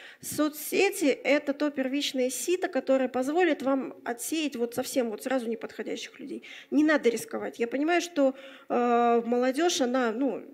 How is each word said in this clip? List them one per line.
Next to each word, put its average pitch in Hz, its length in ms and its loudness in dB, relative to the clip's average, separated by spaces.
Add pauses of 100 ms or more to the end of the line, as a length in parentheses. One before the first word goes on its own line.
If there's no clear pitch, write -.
(200)
соцсети — 302 840 0 (180)
это 277 300 2
то 294 160 0
первичное 262 600 -2
сито, 349 380 -2
которое 262 400 2
позволит 294 540 0
вам 254 320 0 (100)
отсеять 294 520 -4
вот 233 180 -4
совсем 254 360 -2
вот 208 120 -8
сразу 262 260 -2
неподходящих - 720 -8
людей. - 220 -10 (280)
Не 285 140 4
надо 294 240 4
рисковать. 214 500 -4
Я 233 80 0
понимаю, 311 360 0
что, 277 320 2 (340)
э, 240 560 4
молодежь, 254 560 2
она, 247 320 2
ну, 233 420 -2